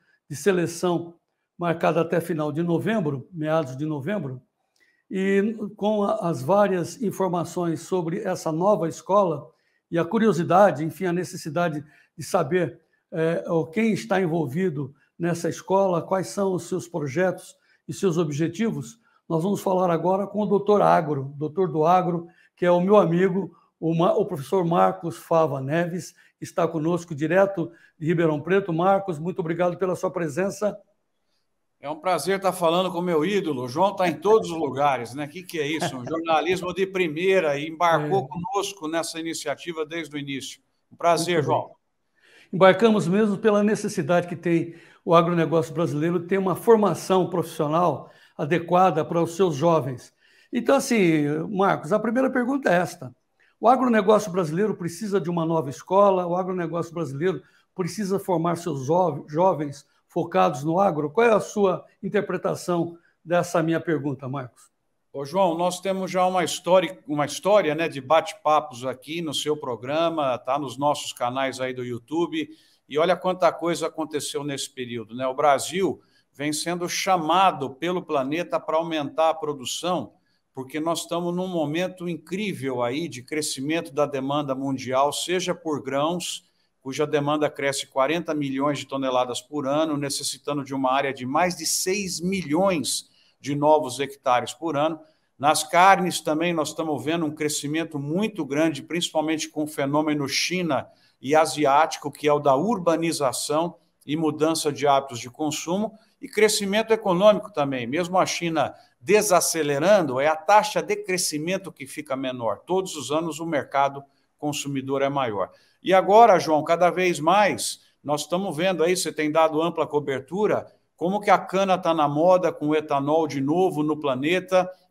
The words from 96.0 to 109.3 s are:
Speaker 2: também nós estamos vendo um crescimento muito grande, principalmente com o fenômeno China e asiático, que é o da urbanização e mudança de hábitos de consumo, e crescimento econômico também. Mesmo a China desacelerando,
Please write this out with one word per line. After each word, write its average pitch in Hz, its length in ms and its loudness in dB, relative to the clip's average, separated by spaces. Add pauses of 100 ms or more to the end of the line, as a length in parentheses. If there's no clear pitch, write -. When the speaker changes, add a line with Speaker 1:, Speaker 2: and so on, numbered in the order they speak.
Speaker 2:
também 165 320 0
nós 156 160 -2
estamos 156 340 -4
vendo 160 220 -2
um 151 100 -6
crescimento 151 640 -4
muito 170 460 -4
grande, 143 360 -2
principalmente 156 680 -4
com 151 140 -6
o 151 40 -6
fenômeno 147 640 -2
China 160 580 -2 (340)
e 135 140 2
asiático, 147 720 4
que - 160 -6
é 147 60 4
o 147 80 4
da 139 160 4
urbanização 165 1200 0 (300)
e 139 100 -4
mudança 156 560 0
de 131 160 -2
hábitos 139 320 2
de 120 100 -12
consumo, 170 640 -4 (300)
e - 80 -14
crescimento 208 640 2
econômico 208 580 4
também. 139 340 -2
Mesmo 170 320 -2
a 165 80 4
China 156 480 -2 (280)
desacelerando, 160 1200 2